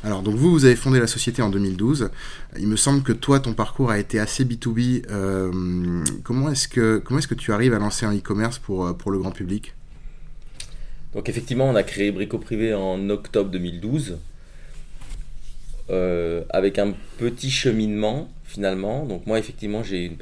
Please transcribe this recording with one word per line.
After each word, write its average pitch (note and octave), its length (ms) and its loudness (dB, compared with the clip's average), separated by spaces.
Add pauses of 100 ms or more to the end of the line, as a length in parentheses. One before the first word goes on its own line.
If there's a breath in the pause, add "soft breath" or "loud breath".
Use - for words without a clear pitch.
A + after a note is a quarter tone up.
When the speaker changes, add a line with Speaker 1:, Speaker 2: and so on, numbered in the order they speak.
Speaker 1:
Alors, G2+ 160 -2
donc G#2 140 0
vous, C#3+ 160 6
vous D3 160 8
avez B2 100 10
fondé C3 240 4
la A#2 60 4
société B2 340 -2
en A2 80 4
deux G2+ 120 2
mille F#2+ 180 0
douze. A#2 320 2 (480 loud breath)
Il G2+ 100 0
me G#2+ 80 2
semble C#3 260 4
que C3 100 2
toi, C#3 280 4
ton A#2 140 -2
parcours A#2 360 0
a G#2 80 2
été G#2 200 0
assez A2 260 2
B A#2 160 0
two A#2 140 0
B. A2+ 60 2 (280)
Euh, F2+ 960 0 (180)
comment C3+ 280 0
est-ce C3+ 180 0
que, A2 300 4
comment C#3 220 0
est-ce C3+ 60 -2
que - 80 -2
tu A2 200 -2
arrives A#2+ 180 4
à G#2+ 60 2
lancer G#2 260 0
un G#2 100 2
e-commerce G#2+ 440 0
pour, F#2 280 -2
euh, F2 60 0
pour F2 180 -4
le G2 80 2
grand F#2 120 -2
public ? F#2+ 420 -4 (1400 loud breath)
Speaker 2:
Donc G#2 160 -4
effectivement, B2+ 400 2
on B2 40 4
a G2+ 80 6
créé G2+ 300 0
Brico G2 240 -4
Privé A2 380 0
en F#2+ 340 0
octobre G#2 420 0
deux F2+ 80 -4
mille F2 220 -4
douze, G#2+ 380 -2 (1700 loud breath)
euh, F2 600 0
avec F#2+ 280 2
un G2+ 140 2 (240)
petit B2 340 -2
cheminement A2 800 0 (160)
finalement. G2+ 640 -2
Donc F#2 200 -6
moi, A2 120 2
effectivement, G#2+ 440 -4
j'ai, F2+ 400 -4